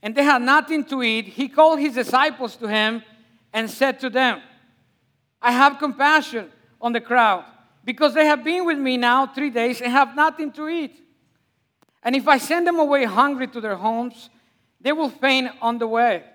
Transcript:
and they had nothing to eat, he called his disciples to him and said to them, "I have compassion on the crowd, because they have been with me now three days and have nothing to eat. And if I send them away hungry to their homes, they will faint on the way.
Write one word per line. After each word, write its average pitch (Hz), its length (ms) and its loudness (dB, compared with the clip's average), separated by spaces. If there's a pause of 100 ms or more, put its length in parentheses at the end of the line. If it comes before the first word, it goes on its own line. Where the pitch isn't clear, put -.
and 220 120 -10
they 277 100 2
had 277 160 4
nothing 294 460 2
to 262 160 -6
eat, 220 240 -2
he 262 240 -6
called 311 280 4
his 285 140 -2
disciples 254 640 -2
to 233 100 -10
him 214 360 -2 (500)
and 220 160 -6
said 262 320 -2
to 262 80 -6
them, 240 320 0 (1000)
"I 240 100 2
have 277 260 4
compassion 277 720 -2 (300)
on 233 140 -4
the 233 80 -2
crowd, 226 420 2 (400)
because 254 300 0
they 302 100 4
have 294 180 2
been 349 220 -4
with 320 140 -2
me 262 180 -2
now 247 300 2
three 269 240 -6
days 240 320 -4
and 240 100 -4
have 269 240 2
nothing 311 360 0
to 302 180 -10
eat. 330 260 -8 (1040)
And 247 140 -2
if 254 100 -2
I 285 120 6
send 339 280 -2
them 349 120 0
away 285 260 2
hungry 254 440 0
to 240 120 -12
their 208 160 -6
homes, 226 540 -6 (500)
they 277 120 -2
will 302 180 -2
faint 262 400 -2 (100)
on 233 160 -2
the 226 100 -4
way. 226 380 0 (100)